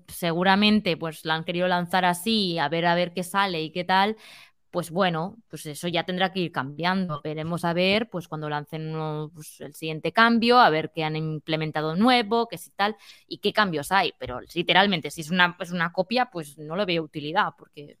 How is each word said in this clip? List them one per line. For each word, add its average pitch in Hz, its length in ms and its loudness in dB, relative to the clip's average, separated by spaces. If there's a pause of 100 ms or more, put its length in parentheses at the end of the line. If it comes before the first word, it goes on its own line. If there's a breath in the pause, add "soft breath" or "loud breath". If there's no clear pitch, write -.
seguramente 190 920 2
pues, 160 280 -8
la 156 100 0
han 160 80 -4
querido 175 240 -2
lanzar 180 380 0
así, 180 520 0
a 147 120 0
ver, 165 160 0
a 170 100 4
ver 175 180 0
qué 180 100 -4
sale 190 380 -2
y 160 100 -6
qué 180 120 -4
tal, 190 340 2 (540 loud breath)
pues 170 200 -6
bueno, 180 460 -2 (120)
pues - 160 -14
eso 151 220 -8
ya 165 180 0
tendrá 180 280 0
que 190 80 -2
ir 165 100 -2
cambiando. 156 720 -2
Veremos 156 420 -4
a 170 80 0
ver, 190 360 2
pues 170 180 -8
cuando 151 220 -6
lancen 156 460 -6
uno, 156 380 -6
pues, - 280 -20
el 147 140 -14
siguiente 156 380 -6
cambio, 233 460 6
a 226 100 8
ver 156 240 0
qué 160 100 -4
han 156 120 -2
implementado 156 800 -4
nuevo, 233 520 2
qué 170 100 -12
si - 140 -20
tal, 208 240 -2 (320 loud breath)
y - 120 -12
qué 202 140 -2
cambios 170 380 0
hay. 185 280 2
Pero 127 220 -8 (140)
literalmente, 170 560 2
si 165 100 -10
es 151 100 -10
una, 180 280 2
es 175 120 -10
una 170 220 -2
copia, 240 380 0
pues 147 280 -12
no 156 160 -10
le 202 100 -2
veo 170 180 0
utilidad, 156 540 -4
porque 147 440 -20